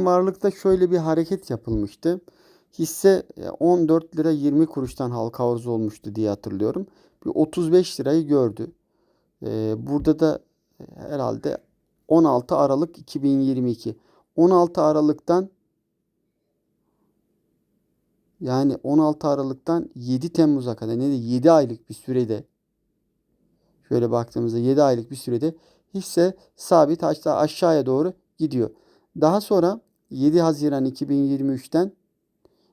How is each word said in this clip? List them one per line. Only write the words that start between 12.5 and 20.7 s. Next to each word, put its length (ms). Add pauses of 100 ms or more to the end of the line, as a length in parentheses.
Aralık 420
iki 260
bin 160
yirmi 320
iki. 240 (400)
On 140
altı 320
Aralık'tan, 680 (3000)
yani 420
on 140
altı 300
Aralık'tan 680
yedi 380
Temmuz'a 420